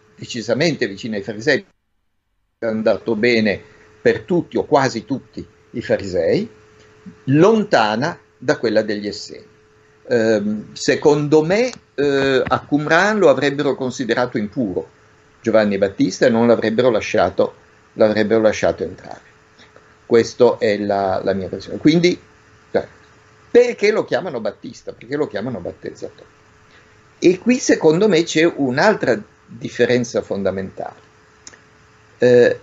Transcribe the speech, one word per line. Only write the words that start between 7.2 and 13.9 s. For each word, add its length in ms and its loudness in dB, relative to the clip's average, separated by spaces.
lontana 920 2
da 180 -2
quella 240 0
degli 260 -6
Esseni. 400 -12
Ehm, 640 0
secondo 720 2
me, 280 0
eh, 520 0
a 140 0
Qumran 580 0
lo 100 6
avrebbero 460 0
considerato 640 -4